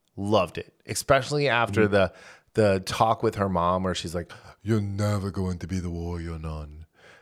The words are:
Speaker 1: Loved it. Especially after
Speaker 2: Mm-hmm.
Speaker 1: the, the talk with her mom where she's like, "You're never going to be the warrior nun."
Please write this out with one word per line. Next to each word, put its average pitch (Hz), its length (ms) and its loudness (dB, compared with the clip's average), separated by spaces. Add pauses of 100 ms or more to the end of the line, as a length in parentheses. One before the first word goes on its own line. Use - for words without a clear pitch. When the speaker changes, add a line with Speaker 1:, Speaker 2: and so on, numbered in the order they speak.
(180)
Speaker 1:
Loved 98 400 2
it. - 160 -10 (140)
Especially 139 600 0
after 113 360 2
Speaker 2:
Mm-hmm. 101 100 4
Speaker 1:
the, 92 200 4 (420)
the 101 300 4
talk 113 380 0
with 110 120 0
her 98 140 0
mom 90 340 2
where 90 120 -2
she's 82 180 -8
like, 87 180 -6 (300)
"You're 107 200 0
never 101 500 -2
going 92 280 -2
to 90 80 -10
be 92 120 -4
the 87 100 -4
warrior 85 480 -6
nun." 78 480 -10 (360)